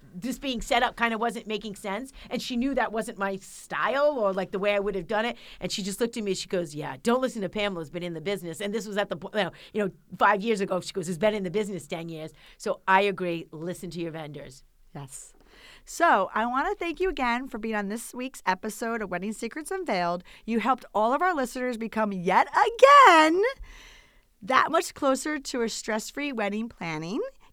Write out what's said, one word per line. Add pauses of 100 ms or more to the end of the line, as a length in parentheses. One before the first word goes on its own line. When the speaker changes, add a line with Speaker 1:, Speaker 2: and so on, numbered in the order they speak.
(140)
Speaker 1:
this
being
set
up
kind
of
wasn't
making
sense. (180)
And
she
knew
that
wasn't
my
style
or,
like,
the
way
I
would
have
done
it. (240)
And
she
just
looked
at
me.
She
goes,
"Yeah,
don't
listen
to
Pamela,
has
been
in
the
business."
And
this
was
at
the
po-,
you
know, (220)
you
know, (280)
five
years
ago.
She
goes,
"Has
been
in
the
business
ten
years." (260)
So
I
agree.
Listen
to
your
vendors. (320)
Speaker 2:
Yes. (560)
So
I
wanna
thank
you
again
for
being
on
this
week's
episode
of
Wedding
Secrets
Unveiled. (200)
You
helped (100)
all
of
our
listeners
become
yet
again (1000)
that
much
closer
to
a
stress-free
wedding
planning. (320)